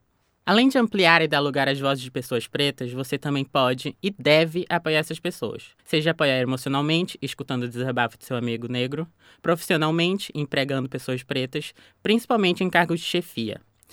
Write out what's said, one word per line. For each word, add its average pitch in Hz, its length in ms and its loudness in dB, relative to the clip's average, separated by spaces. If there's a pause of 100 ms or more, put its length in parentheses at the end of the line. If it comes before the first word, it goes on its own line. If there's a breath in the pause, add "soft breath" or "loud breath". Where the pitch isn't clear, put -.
(460)
Além 226 240 6
de 269 80 2
ampliar 190 440 4
e 160 60 2
dar 147 140 2
lugar 139 260 2
às 139 140 -2
vozes 139 200 -2
de 127 80 -12
pessoas 123 380 -4
pretas, 139 460 -4
você 135 240 -6
também 143 260 -2
pode 127 580 0
e 190 80 -2
deve 160 600 2
apoiar 160 300 0
essas 160 200 -6
pessoas. - 520 -8 (120)
Seja 156 280 2
apoiar 143 280 2
emocionalmente, 139 840 0
escutando 131 420 -4
o 120 60 -4
desabafo 123 480 -2
de - 60 -20
seu 127 140 -6
amigo 117 340 -4
negro, 131 340 -4 (360 soft breath)
profissionalmente, 170 920 0
empregando 135 540 -2
pessoas 131 360 -6
pretas, 131 500 -6 (280 soft breath)
principalmente 208 640 2
em 185 60 0
cargos 170 320 2
de - 40 -12
chefia. - 540 -4 (340 soft breath)